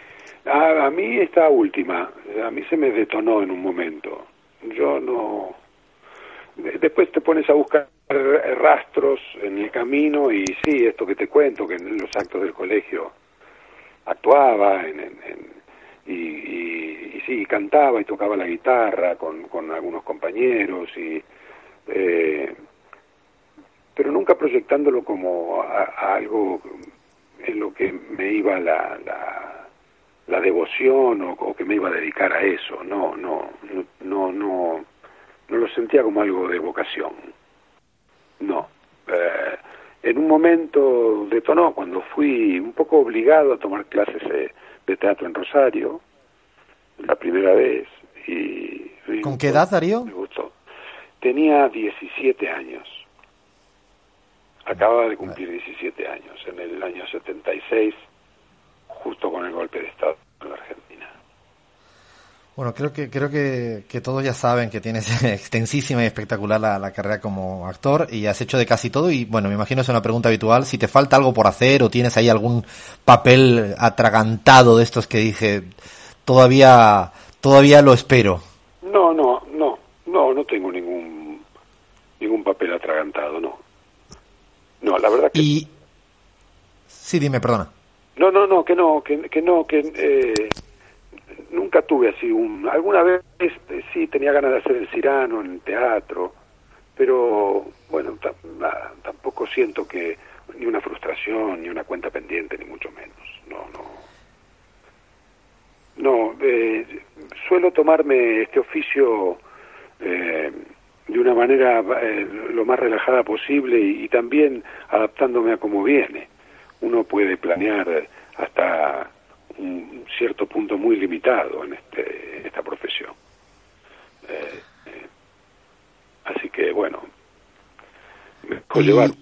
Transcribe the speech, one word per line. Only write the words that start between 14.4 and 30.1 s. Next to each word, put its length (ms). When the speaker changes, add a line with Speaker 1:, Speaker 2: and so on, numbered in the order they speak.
Speaker 1:
en, 140
en, 260
en, 200
y, 80
y, 1000
y 100
sí, 200
cantaba 540
y 40
tocaba 320
la 100
guitarra 720
con, 320
con 240
algunos 320
compañeros, 920
y... 240
Eh, 640
pero 160
nunca 240
proyectándolo 640
como 580
a, 220
a 180
algo 460
en 140
lo 160
que 180
me 400
iba 280
la, 440
la, 640